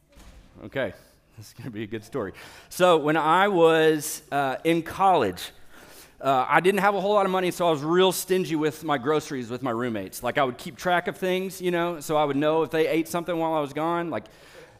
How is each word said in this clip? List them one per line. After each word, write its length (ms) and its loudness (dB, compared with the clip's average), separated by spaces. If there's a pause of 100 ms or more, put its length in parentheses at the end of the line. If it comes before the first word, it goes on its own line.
(640)
Okay, 280 -4 (440)
this 100 -20
is 60 -20
gonna 160 -14
be 140 -10
a 40 -10
good 160 -10
story. 300 -8 (360)
So 280 4
when 200 2
I 320 4
was, 720 4 (100)
uh, 320 -2
in 200 2
college, 680 0 (680)
uh, 280 0
I 120 6
didn't 200 2
have 160 2
a 60 -2
whole 120 0
lot 120 4
of 60 -2
money, 200 0
so 160 0
I 40 4
was 120 -2
real 280 4
stingy 440 -2
with 280 -2
my 140 0
groceries 520 -2
with 120 -8
my 100 -4
roommates. 520 -6
Like, 140 -4
I 60 4
would 140 -2
keep 200 -14
track 300 0
of 100 -6
things, 440 -4
you 100 -2
know, 280 -2
so 180 -4
I 60 2
would 140 0
know 260 2
if 80 -6
they 160 0
ate 200 -2
something 300 -4
while 160 -2
I 60 0
was 140 -4
gone. 360 -4
Like, 160 -6 (540)